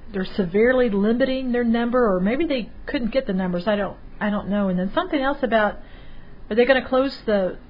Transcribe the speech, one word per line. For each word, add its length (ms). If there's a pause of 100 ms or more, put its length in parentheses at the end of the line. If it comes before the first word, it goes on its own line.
(120)
they're 120
severely 640
limiting 640
their 120
number, 500
or 60
maybe 240
they 260 (160)
couldn't 260
get 140
the 60
numbers. 340
I 100
don't, 200 (240)
I 100
don't 200
know. 180
And 100
then 160
something 260
else 220
about, 360 (720)
are 60
they 100
gonna 200
close 380
the, 320 (140)